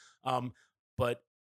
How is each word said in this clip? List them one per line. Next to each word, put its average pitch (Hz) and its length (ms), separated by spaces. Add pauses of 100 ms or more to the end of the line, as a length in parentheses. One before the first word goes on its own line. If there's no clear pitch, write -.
(260)
Um, 123 260 (460)
but 123 240 (220)